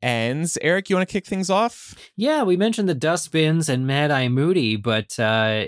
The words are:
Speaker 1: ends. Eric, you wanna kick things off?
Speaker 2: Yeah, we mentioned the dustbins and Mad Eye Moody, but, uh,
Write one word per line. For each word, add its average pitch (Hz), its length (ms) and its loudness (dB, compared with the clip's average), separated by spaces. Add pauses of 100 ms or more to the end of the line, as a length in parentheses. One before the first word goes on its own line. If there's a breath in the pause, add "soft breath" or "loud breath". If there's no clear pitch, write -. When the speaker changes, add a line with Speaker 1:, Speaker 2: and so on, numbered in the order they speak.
Speaker 1:
ends. 123 600 -2
Eric, 185 280 0
you 196 60 2
wanna 185 120 0
kick 196 180 -6
things 190 240 -4
off? 214 440 -2 (220 loud breath)
Speaker 2:
Yeah, 277 280 0
we 180 120 4
mentioned 208 320 0
the 175 80 0
dustbins 160 720 0
and 131 180 0
Mad 143 260 0
Eye 131 180 2
Moody, 131 480 2
but, 110 420 -2
uh, 110 480 2